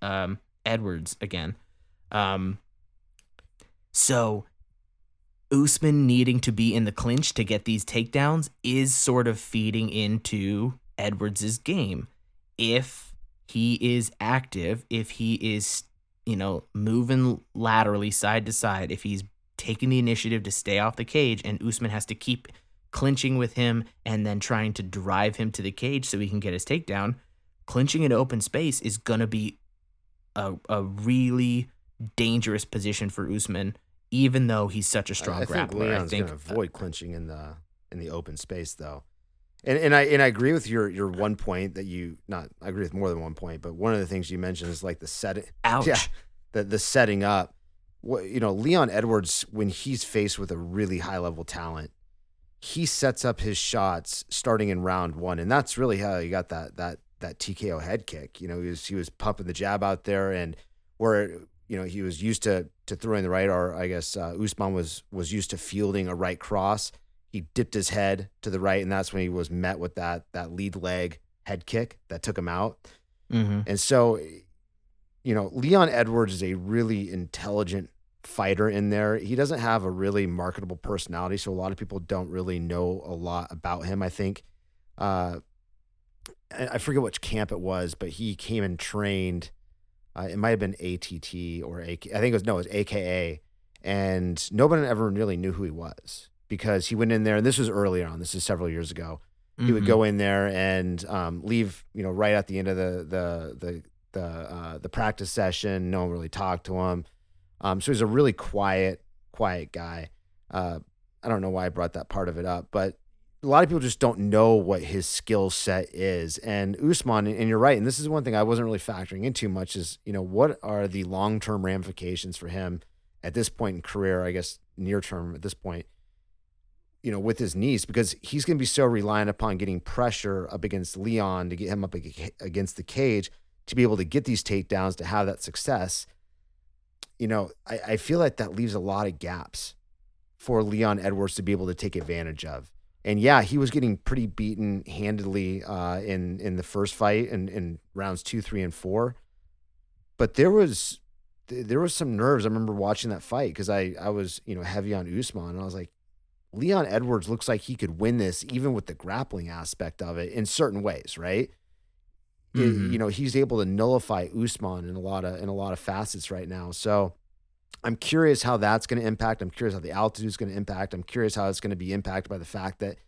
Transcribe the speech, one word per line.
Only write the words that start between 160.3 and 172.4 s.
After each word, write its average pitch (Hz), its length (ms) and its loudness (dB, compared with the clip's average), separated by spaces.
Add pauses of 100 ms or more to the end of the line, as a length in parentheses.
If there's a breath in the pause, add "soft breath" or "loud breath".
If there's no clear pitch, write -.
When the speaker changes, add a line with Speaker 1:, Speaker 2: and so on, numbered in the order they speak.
Speaker 2:
in 113 120 -2
certain 104 380 0
ways," 90 340 -6
right? 92 340 -2 (1040)
Y-, 127 80 2
Speaker 1:
Mm-hmm. 101 300 4
Speaker 2:
you 113 60 0
know, 110 100 2
he's 123 280 -2
able 123 220 4
to 98 80 2
nullify 104 680 2
Usman 95 540 -4
in 92 80 -8
a 95 40 -8
lot 95 260 -4
of, 92 160 -6
in 98 60 -4
a 98 60 -4
lot 98 180 -4
of 90 60 -6
facets 98 520 -6
right 92 180 -8
now. 90 220 -8
So 101 420 2 (720)
I'm 117 120 0
curious 156 460 4
how 123 140 4
that's 104 300 4
gonna 120 160 -2
impact. 110 400 0
I'm 92 80 -6
curious 107 240 -2
how 95 60 -6
the 76 100 -10
altitude 107 360 0
is 104 120 -6
gonna 98 160 -4
impact. 98 400 -6
I'm 90 80 -8
curious 110 320 0
how 98 160 0
it's 95 100 -4
gonna 101 160 -4
be 90 160 -6
impacted 95 380 -4
by 101 80 -8
the 85 80 -12